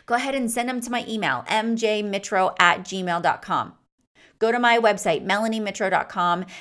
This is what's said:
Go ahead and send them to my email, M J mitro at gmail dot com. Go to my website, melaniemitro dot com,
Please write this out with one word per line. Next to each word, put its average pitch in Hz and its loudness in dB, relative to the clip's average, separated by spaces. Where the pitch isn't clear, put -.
Go 233 0
ahead 269 0
and 240 0
send 240 -2
them 247 -4
to 233 -8
my 233 -2
email, 165 -2
M 220 2
J 214 2
mitro 196 0
at 175 2
gmail 180 -4
dot 170 -2
com. 147 -4
Go 226 2
to 240 0
my 233 4
website, 202 2
melaniemitro 208 0
dot 175 2
com, 175 0